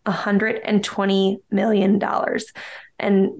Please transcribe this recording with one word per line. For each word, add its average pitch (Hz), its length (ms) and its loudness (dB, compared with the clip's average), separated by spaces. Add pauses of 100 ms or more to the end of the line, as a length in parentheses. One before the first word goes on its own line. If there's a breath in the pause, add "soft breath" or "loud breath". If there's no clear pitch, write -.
a 208 60 -2
hundred 202 540 0
and 202 180 2
twenty 196 560 0 (120)
million 202 460 2
dollars. - 540 -2 (480 loud breath)
And 196 300 2 (100)